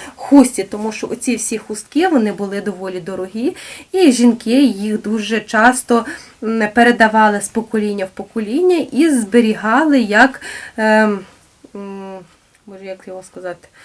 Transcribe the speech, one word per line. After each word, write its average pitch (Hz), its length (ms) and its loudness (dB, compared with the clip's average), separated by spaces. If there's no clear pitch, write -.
хустці, 247 480 4
тому 214 280 -8
що 214 160 -10
оці 240 280 -4
всі 214 220 -6
хустки, 247 500 -4
вони 233 240 2
були 196 300 -8
доволі 185 380 -8
дорогі, 196 560 -6
і 359 200 4
жінки 240 520 2
їх 214 380 -2
дуже 214 380 -4
часто, 233 680 2
м, 220 300 -2
передавали 220 680 4
з - 60 -8
покоління 208 580 -4
в 190 40 -12
покоління 262 840 -2
і 320 180 2
зберігали 240 920 2
як, 226 420 2
ем, 214 420 2
м, 196 440 -14
боже, 196 200 -20
як 190 220 -14
його 185 160 -16
сказати, 180 440 -16